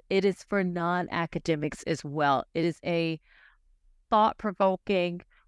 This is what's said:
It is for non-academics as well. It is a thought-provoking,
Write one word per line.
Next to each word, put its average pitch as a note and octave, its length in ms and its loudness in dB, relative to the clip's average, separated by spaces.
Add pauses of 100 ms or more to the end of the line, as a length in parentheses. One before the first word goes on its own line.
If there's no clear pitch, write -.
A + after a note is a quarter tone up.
(100)
It F#3+ 140 2
is G3 200 0
for G3+ 180 0
non-academics E3+ 1200 -2
as - 200 -4
well. C#3+ 400 0 (100)
It E3 100 0
is E3+ 200 -2
a E3 340 -2 (920)
thought-provoking, F#3+ 1120 2 (260)